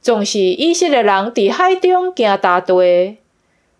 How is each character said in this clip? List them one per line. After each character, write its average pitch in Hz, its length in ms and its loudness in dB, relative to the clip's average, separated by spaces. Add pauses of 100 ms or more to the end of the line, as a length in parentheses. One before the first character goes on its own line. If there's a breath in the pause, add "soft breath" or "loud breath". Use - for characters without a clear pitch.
总 214 220 0
是 208 140 -4
以 196 360 0
色 349 140 0
列 262 140 0
人 202 300 0
伫 196 180 0
海 370 240 0
中 370 400 0
行 208 240 0
大 185 220 0
地， 180 580 0 (600)